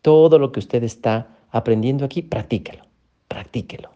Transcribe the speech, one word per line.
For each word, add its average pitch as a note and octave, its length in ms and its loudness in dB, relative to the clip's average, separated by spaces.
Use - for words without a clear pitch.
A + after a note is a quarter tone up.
Todo D#3 380 6
lo C#3 140 0
que C#3 80 -6
usted B2 220 -4
está A2+ 540 -6
aprendiendo A#2 540 -2
aquí, D3+ 180 -8
practíquelo, - 640 -8
practíquelo. - 680 -14